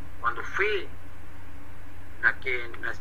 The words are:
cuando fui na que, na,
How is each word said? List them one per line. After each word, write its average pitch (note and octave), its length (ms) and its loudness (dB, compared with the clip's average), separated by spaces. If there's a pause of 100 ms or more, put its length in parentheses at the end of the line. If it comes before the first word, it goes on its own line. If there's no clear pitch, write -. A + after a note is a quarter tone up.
(200)
cuando - 240 0
fui G3+ 420 2 (1300)
na - 180 4
que, B2 300 0 (120)
na, A#2 200 0